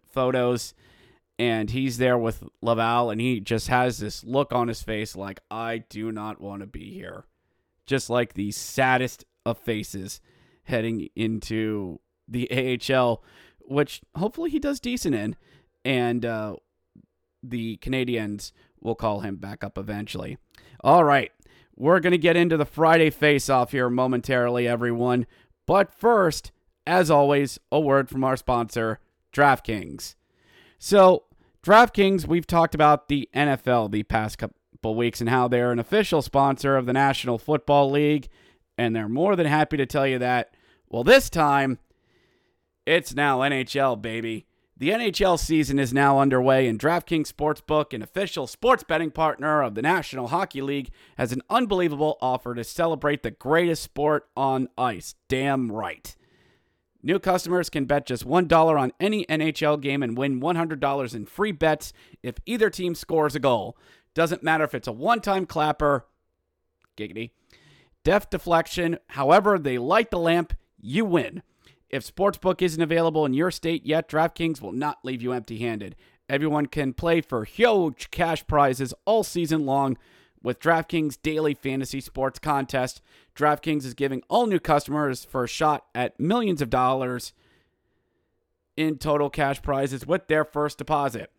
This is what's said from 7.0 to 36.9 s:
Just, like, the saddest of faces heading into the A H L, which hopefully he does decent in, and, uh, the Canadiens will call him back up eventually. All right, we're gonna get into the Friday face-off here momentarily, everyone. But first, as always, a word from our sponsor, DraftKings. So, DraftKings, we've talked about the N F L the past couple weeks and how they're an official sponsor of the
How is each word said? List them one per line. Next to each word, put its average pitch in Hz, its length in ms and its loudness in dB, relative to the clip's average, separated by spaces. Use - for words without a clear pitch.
Just, 135 220 -4
like, 120 260 -2
the 101 180 -6
saddest 127 720 -2
of 113 140 -4
faces 98 640 -8
heading 113 520 -4
into 110 840 -6
the 120 220 -6
A 123 60 -2
H 127 340 -2
L, 123 340 2
which - 440 -2
hopefully 254 360 -4
he 294 80 -2
does 277 200 -4
decent 240 360 -4
in, 107 200 -4
and, 123 400 -2
uh, 107 320 -6
the 117 360 -8
Canadiens 120 760 -4
will 113 140 -4
call 104 260 -2
him 98 160 -8
back 98 280 -12
up 101 120 -12
eventually. 104 640 -10
All 165 220 8
right, 143 280 2
we're 170 260 4
gonna 180 180 4
get 165 180 4
into 170 200 4
the 147 80 2
Friday 160 460 6
face-off 135 600 2
here 127 180 0
momentarily, 123 800 0
everyone. 120 580 0
But 196 240 4
first, 202 600 2
as 170 240 2
always, 143 480 4
a 147 80 4
word 139 280 2
from 131 160 -4
our 131 120 0
sponsor, 117 640 -4
DraftKings. - 840 0
So, 190 460 6
DraftKings, 196 640 6
we've 160 200 0
talked 165 280 2
about 147 340 4
the 143 260 -2
N 143 140 2
F 135 180 -2
L 120 220 2
the 104 140 -2
past 107 360 -2
couple - 560 -8
weeks 117 260 -2
and 117 80 -2
how 127 180 2
they're 123 260 2
an 120 60 0
official 175 440 0
sponsor 139 540 2
of 127 100 0
the 127 60 -2